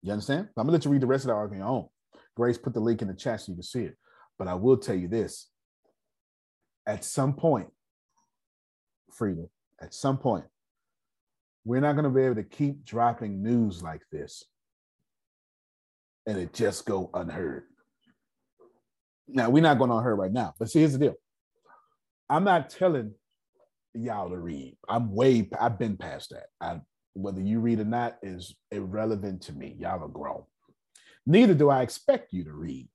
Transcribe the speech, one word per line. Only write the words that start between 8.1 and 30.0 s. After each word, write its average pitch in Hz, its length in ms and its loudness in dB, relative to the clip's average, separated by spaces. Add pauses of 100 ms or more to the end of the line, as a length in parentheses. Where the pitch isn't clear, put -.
Frida, 90 320 -4 (360)
at 87 120 -18
some 135 260 -2
point, 104 260 -2 (1200)
we're 123 160 0
not 147 140 4
gonna 143 160 2
be 131 120 4
able 127 140 2
to 107 60 -4
keep 143 420 -4
dropping 113 580 -2
news 110 400 0
like 80 180 -10 (100)
this - 340 -12 (1800)
and 107 120 -2
it 87 140 -6
just 101 340 -2
go 95 280 -2
unheard. 80 500 -6 (1600)
Now, 123 220 2
we're 143 120 8
not 147 160 6
going 123 120 4
unheard 113 280 2
right 95 140 0
now, 113 260 -2
but 117 120 -6
see, 160 100 4
here's 156 120 6
the 131 60 -2
deal. 143 160 2 (1120)
I'm 156 160 2
not 175 260 4
telling 139 420 0 (840)
y'all 107 360 -6
to 90 80 -8
read. 76 380 -10 (120)
I'm 113 260 -2
way, 117 340 4 (120)
I've 117 180 0
been 107 180 -2
past 87 340 -12
that. - 160 -18 (140)
I, 85 200 -8 (340)
whether 95 260 -6
you 104 200 0
read 113 200 2
or 104 40 -2
not 120 380 -4
is 90 320 -14 (160)
irrelevant 101 720 -4
to - 100 -16
me. 69 260 -14
Y'all 90 240 -6